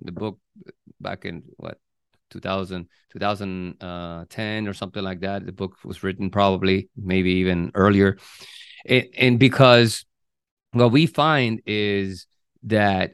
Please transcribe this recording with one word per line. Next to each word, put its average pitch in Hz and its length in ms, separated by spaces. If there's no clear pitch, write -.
the - 100
book 98 260
back 95 240
in, 87 180
what, - 220
two 95 100
thousand, 92 480
two 90 80
thousand, 95 640
uh, 87 460
ten 107 380
or 101 60
something 98 320
like 92 160
that, 95 260
the 90 60
book 95 320
was - 180
written, 95 280
probably, 95 640
maybe 92 360
even 90 420
earlier. 98 440
A-, 127 300
and 123 200
because 120 680
what 120 200
we 156 140
find 143 600
is 101 600
that 104 520